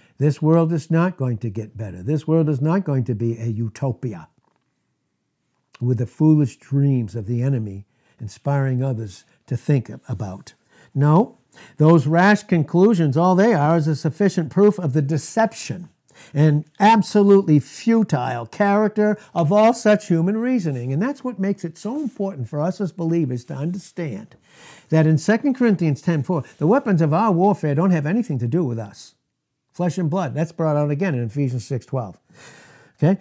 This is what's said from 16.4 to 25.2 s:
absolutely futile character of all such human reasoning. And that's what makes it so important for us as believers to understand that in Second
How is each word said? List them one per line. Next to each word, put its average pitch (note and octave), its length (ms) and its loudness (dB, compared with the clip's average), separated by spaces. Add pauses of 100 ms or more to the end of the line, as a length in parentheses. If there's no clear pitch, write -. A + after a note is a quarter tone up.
absolutely G3+ 800 4
futile B2 880 -2
character G#3 720 0 (160)
of E3+ 180 0
all G#3+ 200 6
such G#3+ 360 0
human F3 280 0
reasoning. E3 560 -2
And C#3+ 100 -2
that's C#4 220 -4
what B3+ 140 -8
makes G3 260 -4
it E3 140 -10
so B3+ 220 -8
important G3 480 -6
for D3 120 -6
us F3+ 200 -4
as F#3 120 -4
believers D#3+ 540 -4
to C#3+ 80 -12
understand D3 840 -10 (540)
that D#3 160 4
in D#3 120 4
Second A#3 360 0